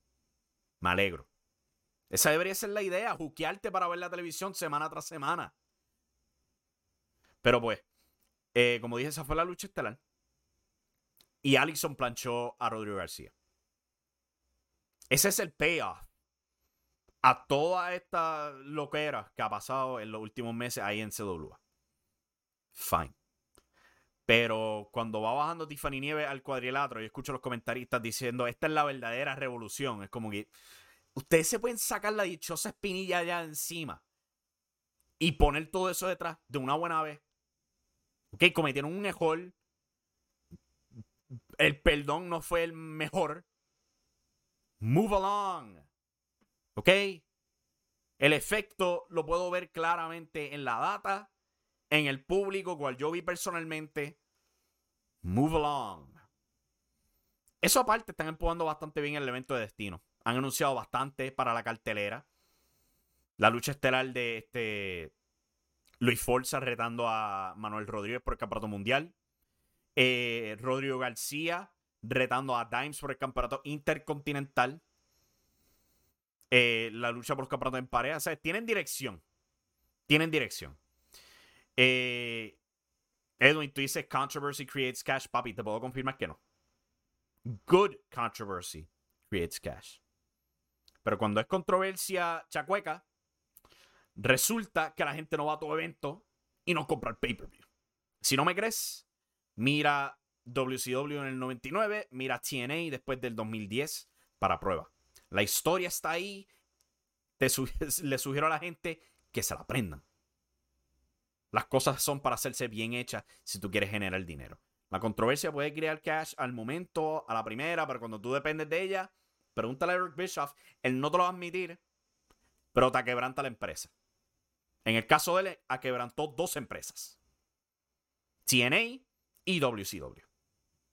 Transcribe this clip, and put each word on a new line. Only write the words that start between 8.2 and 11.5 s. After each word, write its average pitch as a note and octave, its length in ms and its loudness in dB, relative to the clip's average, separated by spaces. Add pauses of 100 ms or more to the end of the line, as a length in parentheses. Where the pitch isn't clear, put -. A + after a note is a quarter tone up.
eh, A#2+ 260 6
como A#2 180 -4
dije, C3+ 100 -2
esa D3+ 160 -6
fue C#3+ 100 -2
la E3 100 4
lucha F3+ 220 -8
estelar. B2 320 -6 (1400)
Y C#3 140 8